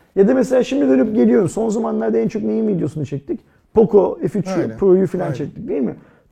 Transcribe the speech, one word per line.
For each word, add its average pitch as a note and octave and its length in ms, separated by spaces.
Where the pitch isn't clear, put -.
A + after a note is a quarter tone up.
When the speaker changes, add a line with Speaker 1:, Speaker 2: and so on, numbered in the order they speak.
Speaker 1:
Ya G3 120
da B3+ 60
mesela B3+ 300
şimdi C#4 240
dönüp C4 280
geliyorum. A3+ 340
Son A3+ 200
zamanlarda A3 480
en A3+ 100
çok G#3+ 160
neyin A3 240
videosunu D#3+ 380
çektik? - 340
Poco G3+ 540
F G3+ 120
üç F3+ 80
Speaker 2:
Aynen. C#3+ 300
Speaker 1:
Pro'yu F#3+ 300
falan F3+ 160
Speaker 2:
Aynen. D#3+ 120
Speaker 1:
çektik, D3 320
değil C#4+ 140
mi? - 140